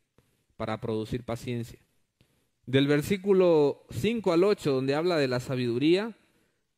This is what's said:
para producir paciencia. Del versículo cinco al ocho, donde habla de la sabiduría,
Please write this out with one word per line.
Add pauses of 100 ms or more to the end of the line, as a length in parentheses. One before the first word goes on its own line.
(580)
para
producir
paciencia. (880)
Del
versículo
cinco
al
ocho,
donde
habla
de
la
sabiduría, (640)